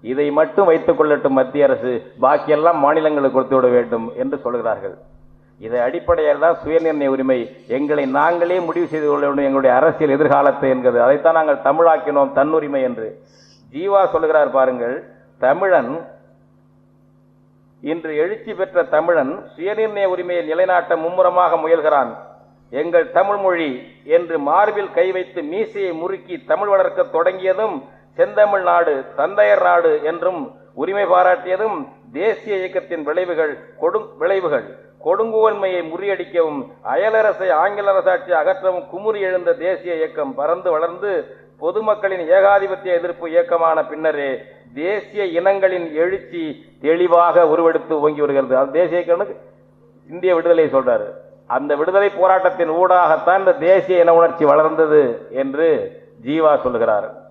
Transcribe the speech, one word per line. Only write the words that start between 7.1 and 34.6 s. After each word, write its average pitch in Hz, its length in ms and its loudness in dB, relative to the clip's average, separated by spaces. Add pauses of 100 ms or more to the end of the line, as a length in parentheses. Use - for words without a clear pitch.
எங்களை 143 380 -2
நாங்களே 170 540 0
முடிவு 170 260 -4
செய்து 156 220 -4
கொள்ள 143 180 0
வேண்டும் 139 180 0
எங்களுடைய 135 320 2
அரசியல் 147 380 2
எதிர்காலத்தை 139 560 2
என்கிறது. 123 320 2
அதைத்தான் 151 380 4
நாங்கள் 151 240 -2
தமிழாக்கினோம் 147 680 2
தன்னுரிமை 147 500 0
என்று. 113 260 -6 (640)
ஜீவா 190 360 0
சொல்லுகிறார் 156 420 2
பாருங்கள், 127 440 0 (460)
தமிழன், 151 520 2 (1900)
இன்று 156 340 -6
எழுச்சி 202 380 -4
பெற்ற 180 280 -2
தமிழன் 156 520 0 (220)
சுயநிர்ணய 208 500 -4
உரிமையை 180 380 -4
நிலைநாட்ட 175 520 0
மும்முரமாக 175 600 2
முயல்கிறான். 151 580 2 (580)
எங்கள் 165 380 0
தமிழ் 202 260 2
மொழி 180 320 -2 (360)
என்று 165 340 0
மார்பில் 196 540 0
கை 170 200 2
வைத்து 180 300 -6
மீசையை 190 500 -6
முறுக்கி 180 520 -8
தமிழ் 185 240 -2
வளர்க்க 185 360 2
தொடங்கியதும் 185 720 -2 (380)
செந்தமிழ் 202 480 2
நாடு, 175 320 2 (220)
தந்தையர் 202 460 2
நாடு 175 300 2 (100)
என்றும் 170 380 -4 (340)
உரிமை 190 300 -4
பாராட்டியதும் 180 720 0 (360)
தேசிய 196 440 -4
இயக்கத்தின் 180 460 -6
விளைவுகள், 160 500 -2 (260)
கொடும்-, 190 400 -4
விளைவுகள். 170 480 -2 (380)